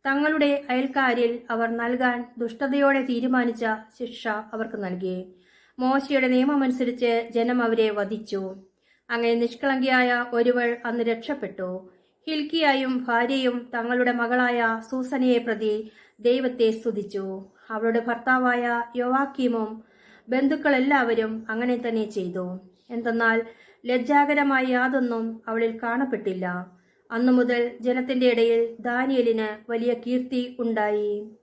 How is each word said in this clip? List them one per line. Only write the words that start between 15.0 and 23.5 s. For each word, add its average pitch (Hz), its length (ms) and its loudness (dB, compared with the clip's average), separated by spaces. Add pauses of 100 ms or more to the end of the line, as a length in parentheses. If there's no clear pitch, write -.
പ്രതി 220 540 -2 (280)
ദൈവത്തെ 247 500 2
സ്തുതിച്ചു. 196 760 -6 (240)
അവളുടെ 226 300 0
ഭർത്താവായ 240 840 0 (140)
യോവാക്കീമും 247 880 -2 (440)
ബന്ധുക്കളെല്ലാവരും 262 1200 2
അങ്ങനെ 240 280 0 (120)
തന്നെ 220 220 -2
ചെയ്തു. 180 500 -6 (300)
എന്തെന്നാൽ 226 520 0 (440)